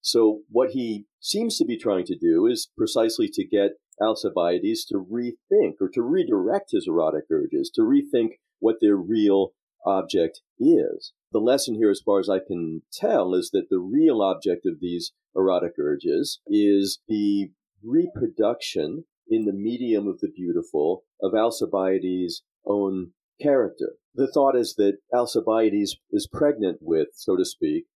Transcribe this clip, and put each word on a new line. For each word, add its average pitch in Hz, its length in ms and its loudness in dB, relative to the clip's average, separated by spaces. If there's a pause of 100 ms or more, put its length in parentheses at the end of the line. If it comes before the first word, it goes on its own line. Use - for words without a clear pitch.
So 107 400 2 (100)
what 127 200 2
he 110 360 -6 (140)
seems 220 380 -4
to - 60 2
be 117 140 -4
trying 95 280 0
to 92 120 -6
do 82 280 2
is 120 300 -2
precisely 113 560 0
to 95 140 -4
get 101 260 2 (280)
Alcibiades 95 840 -2
to - 80 -8
rethink 117 880 -2
or 95 120 -2
to 120 100 -2
redirect 135 680 0
his - 160 -2
erotic 78 460 0
urges, 71 420 -2
to 113 80 2
rethink 127 500 2 (280)
what 110 200 2
their 104 160 4
real 98 560 2 (320)
object 90 560 -2 (200)
is. 135 520 2 (200)
The 110 80 0
lesson 127 340 0
here, 107 160 4
as 98 140 -2
far 101 160 2
as 92 80 -4
I 95 100 0
can 85 440 -6 (100)
tell, 98 420 0
is 90 180 0
that 98 180 0
the 92 100 0
real 117 420 2
object 95 440 -2
of 82 140 -4
these 87 320 -6 (220)
erotic 90 440 2
urges 73 680 -2
is 101 600 2
the 101 420 -2 (320)
reproduction 120 1200 -2 (240)
in 113 160 0
the 104 80 0
medium 110 540 -2
of 95 140 -4
the 101 140 -4
beautiful 85 680 -2 (160)
of 95 140 -2
Alcibiades' 95 1080 -2 (220)
own 98 460 -2 (300)
character. 135 540 0 (200)
The 131 180 0
thought 139 240 2
is 117 220 -2
that 101 200 2 (140)
Alcibiades 110 840 0 (140)
is 104 220 -2
pregnant 110 480 0
with, 78 320 0
so - 240 -2
to 90 80 2
speak 80 400 -4 (140)